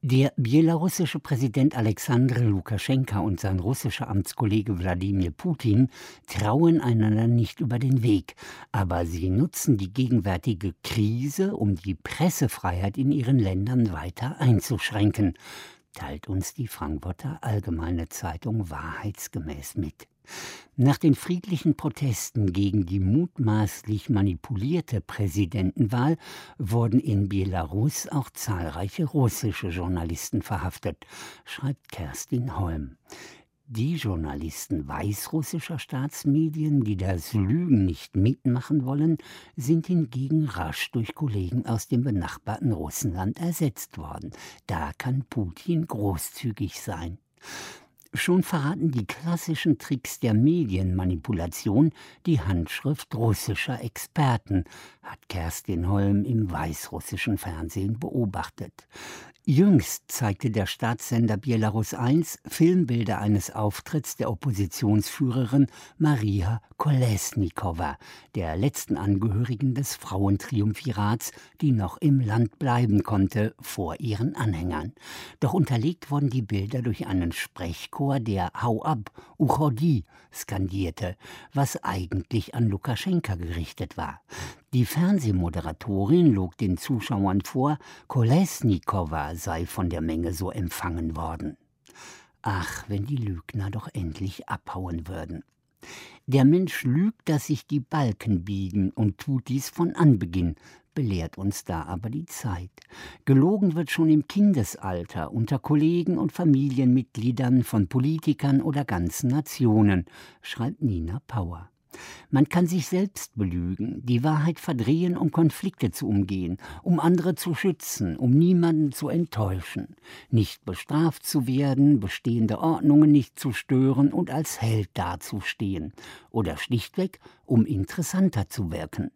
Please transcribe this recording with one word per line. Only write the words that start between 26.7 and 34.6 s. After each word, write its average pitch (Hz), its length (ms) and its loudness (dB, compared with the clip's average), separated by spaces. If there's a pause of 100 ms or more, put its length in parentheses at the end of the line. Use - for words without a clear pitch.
in 101 280 0
Belarus 95 800 -2
auch 135 240 -4
zahlreiche 90 760 -6
russische 110 640 0
Journalisten 87 720 -4
verhaftet, - 600 -6 (400)
schreibt - 460 -8
Kerstin 98 640 -6
Holm. 80 400 -4 (680)
Die 135 300 -2
Journalisten 80 880 -4